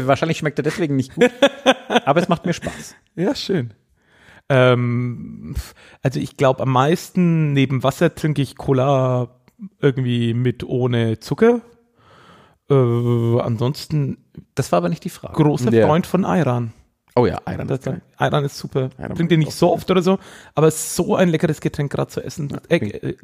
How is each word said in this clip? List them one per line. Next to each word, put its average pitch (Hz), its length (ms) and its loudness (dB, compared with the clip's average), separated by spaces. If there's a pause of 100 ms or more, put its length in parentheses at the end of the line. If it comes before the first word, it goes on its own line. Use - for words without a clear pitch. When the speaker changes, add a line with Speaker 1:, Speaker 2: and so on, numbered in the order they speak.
Speaker 1:
wahrscheinlich 160 320 0
schmeckt 151 200 -4
er 139 40 0
deswegen 151 340 -2
nicht 131 180 -4
gut. 240 160 4
Speaker 2:
<laughs> - 720 0
Speaker 1:
Aber 151 160 2
es 180 60 -2
macht 170 180 -2
mir 175 80 0
Spaß. - 400 -12 (220)
Speaker 2:
Ja, 202 180 0
schön. 139 400 -4 (760)
Ähm, 123 1040 0 (460)
also 139 180 -2
ich 127 160 -8
glaub, 131 240 2
am 131 100 -2
meisten 160 840 2
neben 135 280 2
Wasser 143 320 0
trinke 151 280 -2
ich - 160 -6
Cola 131 720 0 (500)
irgendwie 120 540 0
mit 123 320 -2
ohne 120 560 0
Zucker. 233 400 2 (1080)
Äh, 143 40 4 (680)
ansonsten 131 760 -2 (380)
Speaker 1:
Das - 160 -4
war 175 60 2
aber 175 120 0
nicht 170 140 -6
die 180 60 -8
Frage. - 240 -16
Speaker 2:
großer 143 400 2
Speaker 3:
Ja. 110 120 6
Speaker 2:
Freund 156 220 2
von 185 180 0
Ayran. 123 460 0 (440)
Speaker 3:
Oh 123 100 4
ja, 82 200 -2
Ayran - 220 -8
Speaker 2:
Das 135 120 -4
Speaker 3:
ist - 60 -10
geil. - 160 -8 (160)
Speaker 2:
Ayran 143 280 0
ist - 120 -8
super. 131 400 -6
Speaker 3:
Ayran - 200 -10
Speaker 2:
Trinkt 170 160 0
ihr 160 40 6
Speaker 3:
ist - 20 4
Speaker 2:
nicht 151 100 2
Speaker 3:
auch - 40 -8
Speaker 2:
so - 140 2
Speaker 3:
geil. 170 80 2
Speaker 2:
oft 160 160 -4
oder 185 100 2
so, 185 160 2 (380)
aber 156 120 4
es 156 80 2
ist - 200 -8
so 190 220 0
ein 185 120 4
leckeres 156 320 0
Getränk 147 300 -4
grad 139 200 -4
zu - 120 -8
essen. 143 260 -8
Speaker 3:
Ja, 131 80 -10 (120)
Speaker 2:
Äh, 170 100 2
Speaker 3:
bin 104 120 -4
Speaker 2:
äh, - 320 -8